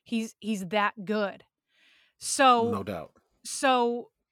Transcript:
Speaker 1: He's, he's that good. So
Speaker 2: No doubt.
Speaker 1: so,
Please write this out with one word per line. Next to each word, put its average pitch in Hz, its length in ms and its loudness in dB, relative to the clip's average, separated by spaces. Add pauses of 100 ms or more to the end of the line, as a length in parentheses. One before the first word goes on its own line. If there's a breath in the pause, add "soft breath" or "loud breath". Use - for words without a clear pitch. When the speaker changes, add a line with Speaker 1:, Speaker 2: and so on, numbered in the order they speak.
Speaker 1:
He's, 226 360 -6
he's 202 280 -6
that 208 380 -2
good. 208 380 -4 (760 soft breath)
So 240 540 4
Speaker 2:
No 196 120 -4
doubt. - 360 -10 (240)
Speaker 1:
so, 240 680 0 (200)